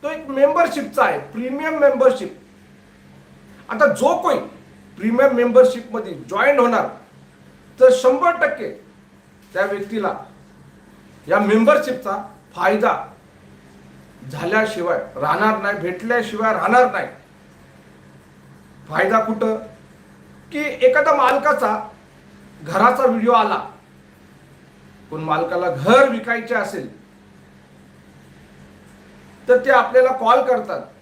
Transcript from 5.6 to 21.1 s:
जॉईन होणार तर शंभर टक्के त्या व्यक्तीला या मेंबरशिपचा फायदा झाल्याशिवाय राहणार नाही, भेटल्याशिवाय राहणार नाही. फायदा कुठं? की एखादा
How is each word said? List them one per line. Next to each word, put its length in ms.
जॉईन 300
होणार 280
तर 140
शंभर 440
टक्के 320
त्या 120
व्यक्तीला 480
या 120
मेंबरशिपचा 800
फायदा 400
झाल्याशिवाय 680
राहणार 460
नाही, 180
भेटल्याशिवाय 720
राहणार 380
नाही. 160
फायदा 260
कुठं? 360
की 80
एखादा 340